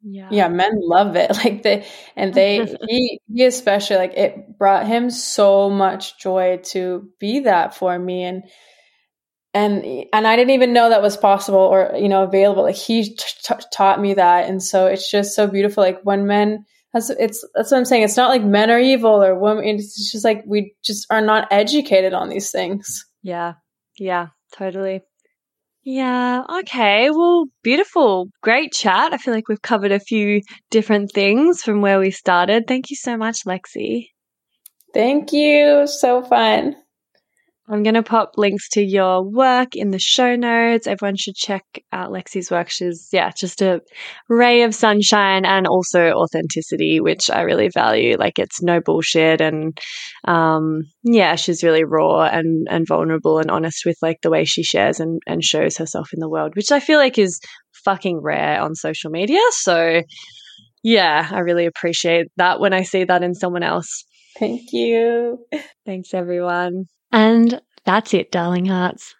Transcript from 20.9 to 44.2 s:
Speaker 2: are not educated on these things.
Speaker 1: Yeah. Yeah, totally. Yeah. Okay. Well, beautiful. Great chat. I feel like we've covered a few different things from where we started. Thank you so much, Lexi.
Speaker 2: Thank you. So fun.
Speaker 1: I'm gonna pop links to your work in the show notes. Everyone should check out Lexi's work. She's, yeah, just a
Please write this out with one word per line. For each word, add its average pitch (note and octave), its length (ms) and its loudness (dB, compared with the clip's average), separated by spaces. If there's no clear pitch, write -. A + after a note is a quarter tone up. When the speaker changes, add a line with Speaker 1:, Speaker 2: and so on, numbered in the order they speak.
Speaker 2:
are A3 100 2
not G#3+ 300 0
educated G#3 640 2
on F#3 160 -6
these G3 200 -8
things. F#3+ 560 -8
Speaker 1:
Yeah. E3+ 320 -8
Yeah, F3+ 300 -4
totally. F#3+ 500 -8
Yeah. B3 640 -4
Okay. A3+ 500 2
Well, E4+ 360 2
beautiful. A3+ 680 2
Great B3+ 300 0
chat. A3 420 0
I - 20 -4
feel B3 160 -6
like A3 160 -4
we've G#3 140 -4
covered G3+ 300 0
a G3 60 2
few G#3 440 -2
different G#3 400 0
things A3+ 520 2
from G#3 180 0
where G3 180 4
we F#3+ 120 2
started. F#3+ 580 2
Thank C4 220 -4
you C#4+ 60 -10
so A#3+ 200 -6
much, A3+ 300 -6
Lexi. A3 640 -8
Speaker 2:
Thank C#4+ 400 0
you. D4 540 4
So B3+ 360 0
fun. A#3 540 2
Speaker 1:
I'm G#3 120 -2
gonna A3 180 2
pop A3 340 0
links G3+ 340 -2
to G#3+ 120 0
your F#3+ 400 2
work B3+ 540 0
in G3+ 160 -4
the F#3+ 80 -4
show B3 340 0
notes. A#3 540 0
Everyone G3+ 260 -4
should G3 220 -10
check G3 260 -6
out F#3 180 -10
Lexi's F#3 400 -10
work. F3 180 -4
She's, F3 440 -8
yeah, F#3 180 0
just - 320 -6
a F3+ 180 0